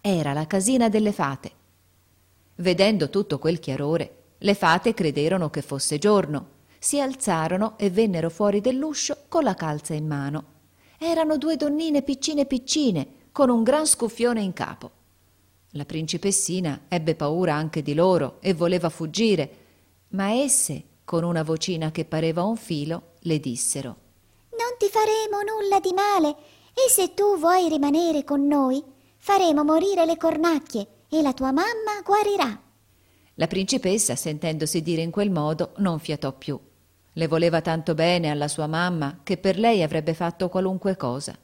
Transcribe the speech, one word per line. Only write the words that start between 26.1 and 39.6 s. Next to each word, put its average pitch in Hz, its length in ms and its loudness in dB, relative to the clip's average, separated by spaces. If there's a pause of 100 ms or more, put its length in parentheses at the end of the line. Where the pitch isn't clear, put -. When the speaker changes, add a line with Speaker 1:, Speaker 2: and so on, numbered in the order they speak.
Speaker 2:
e 508 160 4
se 359 240 2
tu 403 240 2
vuoi 339 300 4
rimanere 302 560 2
con 285 220 0
noi, 277 360 2 (340)
faremo 349 460 2
morire 339 420 4
le 320 120 0
cornacchie 320 680 0 (220)
e 311 140 2
la 277 100 2
tua 262 200 -2
mamma 427 520 -2
guarirà." 403 560 0 (760)
Speaker 1:
La 160 120 -2
principessa, 190 720 0
sentendosi 156 640 -2
dire 160 220 0
in 165 80 -2
quel 202 200 0
modo, 156 460 0
non 175 220 0
fiatò 147 340 -6
più. - 260 -8 (540)
Le 160 140 -2
voleva 165 340 2
tanto 160 340 -2
bene 165 360 2
alla 147 180 -2
sua 151 180 -4
mamma 160 560 -2
che 185 160 -2
per 185 200 0
lei 220 240 4